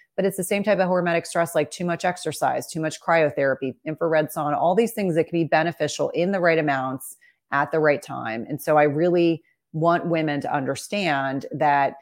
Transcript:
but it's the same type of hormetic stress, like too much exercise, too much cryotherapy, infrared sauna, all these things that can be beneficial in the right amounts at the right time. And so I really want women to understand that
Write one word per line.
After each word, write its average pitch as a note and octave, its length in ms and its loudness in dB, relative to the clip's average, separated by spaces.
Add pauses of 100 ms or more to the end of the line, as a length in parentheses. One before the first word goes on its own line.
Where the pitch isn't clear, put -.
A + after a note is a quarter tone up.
(160)
but F#3 100 -2
it's G3 120 -2
the F#3 60 -4
same G3+ 200 -2
type G3+ 160 2
of F#3 80 2
hormetic F3 380 0
stress, E3+ 300 -2
like D3+ 160 0
too - 140 -6
much E3+ 200 -4
exercise, C#3+ 600 -2
too - 120 -8
much D#3 220 -6
cryotherapy, C#3 720 2 (100)
infrared D#3 460 0
sauna, D3 260 -2
all F3 180 2
these A3+ 180 2
things F#3 220 0
that D#3+ 100 2
can E3+ 120 -4
be E3 60 2
beneficial D#3 640 0
in F3 220 0
the G3 80 -2
right E3+ 180 4
amounts C3+ 600 -2 (340)
at D3 200 0
the D#3+ 80 0
right D3 220 4
time. A#2+ 480 -8
And C#3+ 120 -6
so D#3 160 2
I D3 60 8
really E3 600 2 (300)
want E3+ 340 2
women D#3 340 0
to - 120 -4
understand C#3 1000 -2
that C#3+ 500 2